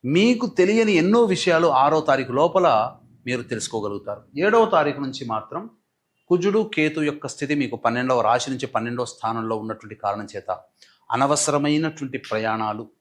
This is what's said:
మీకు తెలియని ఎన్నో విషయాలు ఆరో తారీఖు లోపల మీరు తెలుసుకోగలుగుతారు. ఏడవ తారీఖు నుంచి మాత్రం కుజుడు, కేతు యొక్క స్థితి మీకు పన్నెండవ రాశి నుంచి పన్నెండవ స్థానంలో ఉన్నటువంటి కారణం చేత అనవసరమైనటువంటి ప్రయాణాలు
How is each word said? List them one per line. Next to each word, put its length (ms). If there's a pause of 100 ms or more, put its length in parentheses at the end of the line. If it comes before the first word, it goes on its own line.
మీకు 420
తెలియని 460
ఎన్నో 320
విషయాలు 420
ఆరో 340
తారీఖు 320
లోపల 640 (300)
మీరు 160
తెలుసుకోగలుగుతారు. 800 (160)
ఏడవ 280
తారీఖు 340
నుంచి 240
మాత్రం 460 (600)
కుజుడు, 440
కేతు 260
యొక్క 260
స్థితి 280
మీకు 220
పన్నెండవ 440
రాశి 300
నుంచి 160
పన్నెండవ 380
స్థానంలో 520
ఉన్నటువంటి 380
కారణం 320 (100)
చేత 220 (520)
అనవసరమైనటువంటి 1080
ప్రయాణాలు 720 (120)